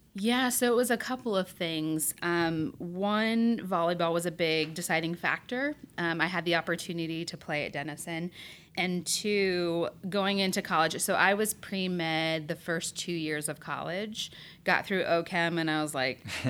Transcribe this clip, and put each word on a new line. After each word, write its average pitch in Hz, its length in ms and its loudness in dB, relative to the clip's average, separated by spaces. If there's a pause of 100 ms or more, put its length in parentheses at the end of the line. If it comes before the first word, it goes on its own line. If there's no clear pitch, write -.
(160)
Yeah, 240 340 0
so 240 220 2
it 233 40 6
was 247 160 4
a 233 60 2
couple 247 400 -2
of 185 100 0
things. 160 720 -2
Um, 165 560 2
one, 214 840 2
volleyball 170 540 2
was 170 120 2
a 175 60 0
big 160 440 2
deciding 170 400 0
factor. 247 600 -2 (220)
Um, 170 240 0
I 160 60 2
had 180 180 -2
the 170 100 4
opportunity 165 720 -2
to 160 120 -10
play 147 280 -4
at - 80 -8
Denison. 156 560 -6 (460)
And 180 300 0
two, 180 840 0 (200)
going 196 300 2
into 190 220 2
college. 160 400 2
So 190 120 0
I 190 200 6
was 214 200 0
pre-med 160 920 -2
the 165 80 -4
first 165 420 -4
two - 140 -6
years 156 380 -2
of 147 100 -8
college, 170 720 -6 (320)
got 175 220 4
through 190 180 2
O 170 200 4
chem, 170 340 0
and 160 120 0
I 156 120 2
was 151 120 -2
like, 127 300 -2 (260)